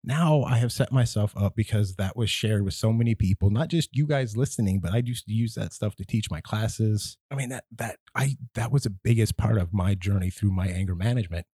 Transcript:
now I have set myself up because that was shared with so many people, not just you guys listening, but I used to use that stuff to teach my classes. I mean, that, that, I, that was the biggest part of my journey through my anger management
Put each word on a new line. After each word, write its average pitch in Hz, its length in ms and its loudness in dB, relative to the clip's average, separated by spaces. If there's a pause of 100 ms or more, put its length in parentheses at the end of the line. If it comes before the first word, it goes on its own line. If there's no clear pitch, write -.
now 151 400 4
I 127 140 2
have 117 160 2
set - 200 0
myself 113 440 2
up 101 180 0
because 104 420 0
that 95 200 -2
was 110 140 0
shared 107 340 0
with 92 100 -2
so 110 180 0
many 117 220 2
people, 98 360 2
not 131 180 0
just 165 240 0
you 147 140 2
guys 131 300 0
listening, 104 440 0
but 85 140 -2
I 123 100 2
used 120 220 -6
to 104 60 -6
use 113 220 0
that - 200 -6
stuff 104 220 -4
to 95 80 -10
teach - 260 -2
my 80 100 -6
classes. 107 800 -2 (120)
I 143 40 -6
mean, 131 160 -4
that, 131 140 -8 (120)
that, 113 220 -8 (160)
I, 135 220 0 (180)
that 117 180 -2
was 139 120 2
the 113 60 0
biggest 110 460 2
part 110 220 2
of 87 160 -2
my 98 200 2
journey 92 360 0
through 101 220 0
my 92 160 0
anger 92 260 -2
management 90 520 -2 (100)